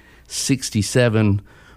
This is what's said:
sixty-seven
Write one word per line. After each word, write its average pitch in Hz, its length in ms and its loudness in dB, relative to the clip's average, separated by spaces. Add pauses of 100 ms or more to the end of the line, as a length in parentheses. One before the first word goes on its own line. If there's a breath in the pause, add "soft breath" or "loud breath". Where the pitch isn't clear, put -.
(280 soft breath)
sixty-seven 110 1120 0 (340 soft breath)